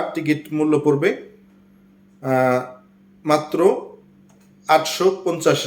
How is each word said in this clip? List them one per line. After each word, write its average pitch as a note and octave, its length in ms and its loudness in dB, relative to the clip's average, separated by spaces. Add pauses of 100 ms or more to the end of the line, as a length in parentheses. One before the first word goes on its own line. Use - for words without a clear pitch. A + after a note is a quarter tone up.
(140)
টিকিট D3+ 380 -4
মূল্য D3+ 260 0
পড়বে, D3 320 2 (1120)
আহ, B2+ 380 2 (640)
মাত্র D3+ 340 0 (1080)
আটশো D#3 380 2 (180)
পঞ্চাশ E3 420 0